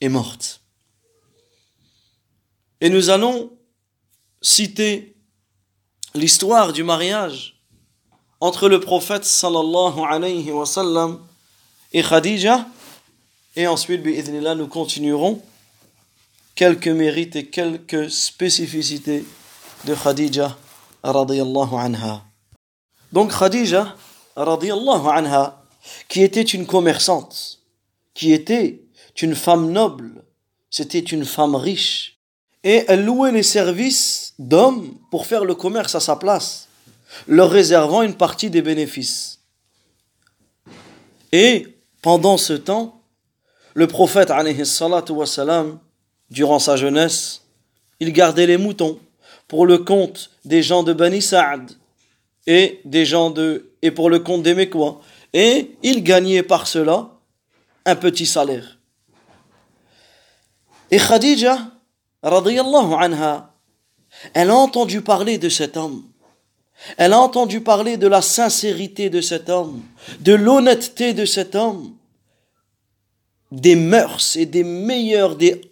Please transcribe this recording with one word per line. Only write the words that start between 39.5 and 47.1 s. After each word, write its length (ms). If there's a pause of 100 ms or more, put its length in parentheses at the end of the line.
Et 480 (240)
pendant 340
ce 180
temps, 460 (760)
le 120
prophète, 460
alayhi 340
salatu 460
wa 140
salam, 520 (520)
durant 280
sa 160
jeunesse, 680 (580)